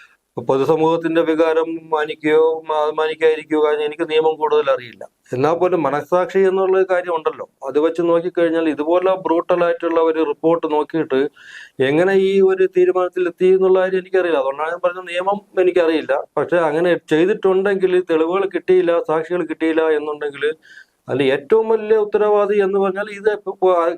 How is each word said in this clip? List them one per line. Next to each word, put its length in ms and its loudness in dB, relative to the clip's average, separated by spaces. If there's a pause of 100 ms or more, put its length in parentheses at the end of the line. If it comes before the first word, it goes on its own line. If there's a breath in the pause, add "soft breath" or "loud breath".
(360 loud breath)
ഇപ്പൊ 180 -2
പൊതുസമൂഹത്തിന്റെ 680 0
വികാരം 680 -2
മാനിക്കുകയോ 760 0
മാ-, 280 -2
മാനിക്കാതിരിക്കുകയോ, 720 0
കാരണം 160 0
എനിക്ക് 280 -6
നിയമം 260 2
കൂടുതൽ 340 0
അറിയില്ല. 380 -6 (240)
എന്നാൽ 220 0
പോലും 280 0
മനസ്സാക്ഷി 560 -2
എന്നുള്ള 440 2
കാര്യം 340 -2
ഉണ്ടല്ലോ, 340 -6 (160)
അത് 120 -2
വെച്ച് 240 0
നോക്കിക്കഴിഞ്ഞാൽ 640 0
ഇതുപോലെ 460 0
ബ്രൂട്ടൽ 500 0
ആയിട്ടുള്ള 360 -2
ഒരു 280 0
റിപ്പോർട്ട് 440 -2
നോക്കിയിട്ട് 560 -2 (540 loud breath)
എങ്ങനെ 300 2
ഈ 280 2
ഒരു 360 2
തീരുമാനത്തിൽ 520 0
എത്തി 180 -2
എന്നുള്ള 340 4
കാര്യം 180 0
എനിക്കറിയില്ല. 400 0
അതുകൊണ്ടാണ് 320 -2
ഞാൻ 140 -6
പറഞ്ഞത് 240 -4
നിയമം 540 -2
എനിക്കറിയില്ല. 600 0 (140)
പക്ഷെ 200 -2
അങ്ങനെ 440 0 (100)
ചെയ്തിട്ടുണ്ടെങ്കിൽ, 1000 0
തെളിവുകൾ 360 0
കിട്ടിയില്ല, 560 0
സാക്ഷികൾ 440 -4
കിട്ടിയില്ല 420 0
എന്നുണ്ടെങ്കിൽ, 680 -4 (540 loud breath)
അതിൽ 140 -2
ഏറ്റവും 460 2
വലിയ 280 0
ഉത്തരവാദി 640 0
എന്ന് 200 0
പറഞ്ഞാൽ 320 -2
ഇത് 220 -2
ഇപ്പൊ 640 0